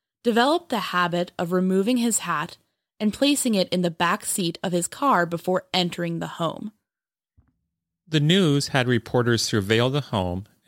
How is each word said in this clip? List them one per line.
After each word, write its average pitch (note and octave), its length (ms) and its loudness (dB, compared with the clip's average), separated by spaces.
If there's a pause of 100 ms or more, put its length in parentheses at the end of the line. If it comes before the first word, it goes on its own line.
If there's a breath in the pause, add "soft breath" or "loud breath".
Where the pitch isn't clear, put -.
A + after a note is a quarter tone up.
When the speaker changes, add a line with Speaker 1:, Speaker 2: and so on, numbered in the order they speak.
(240)
Speaker 1:
developed B3 460 2
the A#3 80 -2
habit F3+ 600 -2
of F3 140 -4
removing F#3+ 460 2
his A#3 220 0
hat E3+ 360 -6 (420)
and G#3+ 140 0
placing C#4 420 2
it F#3 140 2
in F#3 140 0
the F3 80 2
back F3 340 -2
seat E3+ 400 -4
of F#3 80 -4
his F3 160 0
car G#3 380 2
before F3 460 -2
entering E3+ 460 -2
the E3 80 -6
home. D#3+ 460 -6 (1400)
Speaker 2:
The D#3 100 0
news D3+ 500 2
had B2+ 200 0
reporters A#2+ 600 0
surveil A2+ 440 2
the C#3+ 80 -2
home F#2+ 460 -4 (220)